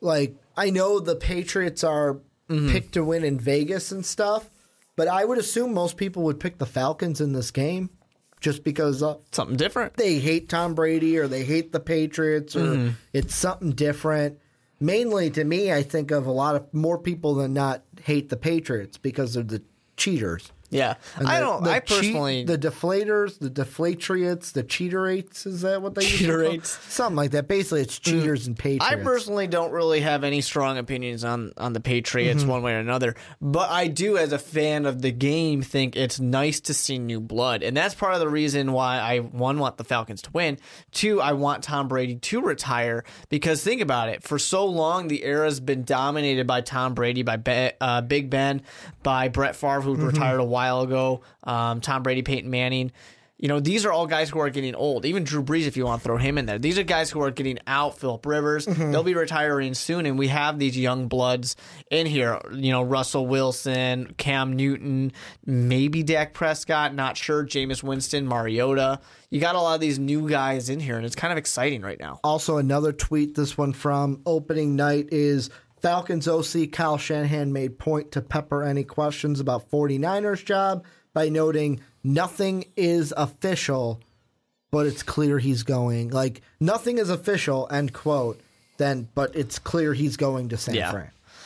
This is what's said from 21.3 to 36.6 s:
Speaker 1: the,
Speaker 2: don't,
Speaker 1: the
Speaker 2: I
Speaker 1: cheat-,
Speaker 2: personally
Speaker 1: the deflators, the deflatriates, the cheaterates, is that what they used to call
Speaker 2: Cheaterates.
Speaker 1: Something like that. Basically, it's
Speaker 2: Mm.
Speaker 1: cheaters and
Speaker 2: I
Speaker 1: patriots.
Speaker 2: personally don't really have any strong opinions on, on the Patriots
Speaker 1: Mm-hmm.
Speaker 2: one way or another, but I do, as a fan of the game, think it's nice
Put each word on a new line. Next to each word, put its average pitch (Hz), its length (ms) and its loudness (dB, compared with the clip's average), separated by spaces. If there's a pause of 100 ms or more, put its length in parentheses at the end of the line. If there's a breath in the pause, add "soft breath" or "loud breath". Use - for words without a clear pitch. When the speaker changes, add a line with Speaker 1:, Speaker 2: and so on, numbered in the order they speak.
Speaker 1:
the, 302 60 2
Speaker 2:
don't, 185 200 -2
Speaker 1:
the 170 40 2
Speaker 2:
I 226 120 4
Speaker 1:
cheat-, 208 180 0
Speaker 2:
personally 143 460 0
Speaker 1:
the 165 120 2
deflators, 196 800 0
the 135 140 -6
deflatriates, 175 1000 -2
the 127 100 0
cheaterates, 185 840 -2
is 185 160 -6
that 190 220 0
what 196 100 -6
they 196 80 -2
used 196 160 2
to 190 80 4
call 165 100 4
Speaker 2:
Cheaterates. 165 300 0 (240)
Speaker 1:
Something 233 260 0
like 143 160 2
that. 147 160 0
Basically, 190 340 0
it's - 180 -4
Speaker 2:
Mm. - 20 -20
Speaker 1:
cheaters 156 460 0
and 117 120 -4
Speaker 2:
I - 40 -8
Speaker 1:
patriots. 151 400 2
Speaker 2:
personally 214 420 0
don't 170 260 0
really 160 300 2
have 147 220 0
any 143 180 0
strong 135 380 0
opinions 123 440 -6
on, 120 340 -4
on 117 160 -4
the 113 60 -2
Patriots 123 640 2
Speaker 1:
Mm-hmm. 139 80 2
Speaker 2:
one 123 140 0
way 120 100 0
or 110 60 0
another, 120 340 0 (260 loud breath)
but 151 300 2
I 175 180 2
do, 185 300 0
as 156 160 2
a 143 60 0
fan 151 480 0
of 127 160 -2
the 131 80 2
game, 143 500 0
think 131 340 -2
it's 127 240 -2
nice 131 420 2